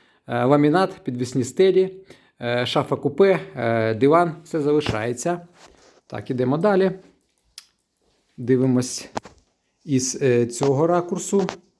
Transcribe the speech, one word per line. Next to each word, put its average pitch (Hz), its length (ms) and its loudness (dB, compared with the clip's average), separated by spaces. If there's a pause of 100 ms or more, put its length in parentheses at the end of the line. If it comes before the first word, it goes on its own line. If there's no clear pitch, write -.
(260)
е, 120 180 -2
ламінат, 147 600 2
підвісні 123 400 -4
стелі, 190 600 2 (380)
е, 120 240 -2
шафа 135 300 -2
купе, 170 440 2 (160)
е, 113 380 0
диван, 156 500 2
все 160 160 -6
залишається. 147 880 -2 (600)
Так, - 240 -12
ідемо 127 280 0
далі. 190 340 2 (1400)
Дивимось 127 760 0 (760)
із, 135 380 -2
е, 120 240 2
цього 139 400 0
ракурсу. 175 600 -2 (340)